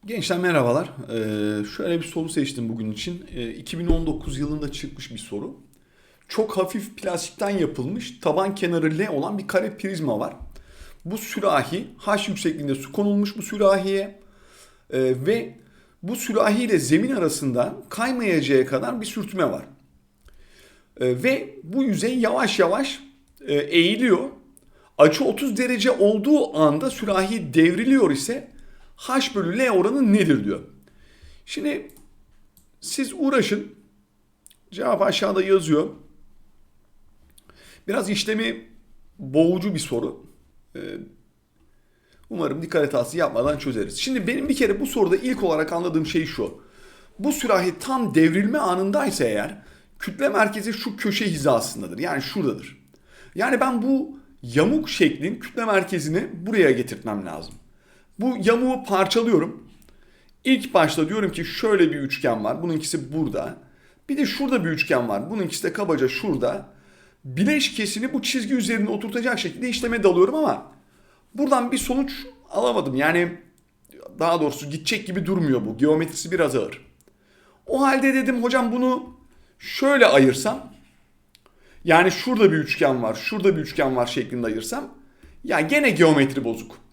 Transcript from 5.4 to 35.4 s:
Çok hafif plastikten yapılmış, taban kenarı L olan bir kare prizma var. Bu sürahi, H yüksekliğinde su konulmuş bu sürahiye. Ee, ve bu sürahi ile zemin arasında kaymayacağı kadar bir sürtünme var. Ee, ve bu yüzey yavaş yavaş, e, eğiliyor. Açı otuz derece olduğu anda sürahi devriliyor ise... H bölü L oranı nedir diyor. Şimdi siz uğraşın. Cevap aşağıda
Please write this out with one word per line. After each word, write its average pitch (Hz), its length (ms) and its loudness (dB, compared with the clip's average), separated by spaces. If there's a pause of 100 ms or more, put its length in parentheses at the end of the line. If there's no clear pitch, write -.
Çok 214 300 -2
hafif 185 400 -4
plastikten 190 520 -6
yapılmış, 180 720 -4
taban 190 360 0
kenarı 165 440 0
L 208 100 0
olan 170 280 -4
bir 196 100 -10
kare 208 300 -2
prizma 156 420 -4
var. - 140 -6 (720)
Bu 185 120 -6
sürahi, 180 680 -2 (100)
H 202 300 -2
yüksekliğinde 156 480 -2
su - 160 -12
konulmuş 202 460 0
bu 214 40 -10
sürahiye. 196 800 0 (680)
Ee, 131 100 -2
ve 131 580 0 (460)
bu 202 120 -4
sürahi 220 480 0
ile 220 160 2
zemin 175 360 2
arasında 143 600 -2 (140)
kaymayacağı 175 760 2
kadar 127 360 -4
bir - 40 -8
sürtünme 180 460 -2
var. 82 140 -8 (1300)
Ee, 127 260 0
ve - 400 -2
bu 220 200 -2
yüzey 233 360 0
yavaş 233 400 0
yavaş, 196 400 2 (480)
e, 156 80 0
eğiliyor. 170 720 2 (680)
Açı 156 280 6
otuz 220 320 -2
derece 247 340 2
olduğu 214 680 4
anda 196 320 4
sürahi 190 640 -2
devriliyor 175 580 4
ise... 226 460 -6 (400)
H - 380 -2
bölü 190 240 -2
L 254 120 2
oranı 214 420 4
nedir 165 320 4
diyor. 87 140 -2 (840)
Şimdi - 460 -6 (880)
siz - 360 -6
uğraşın. 269 580 0 (960)
Cevap 214 300 -2
aşağıda 196 420 0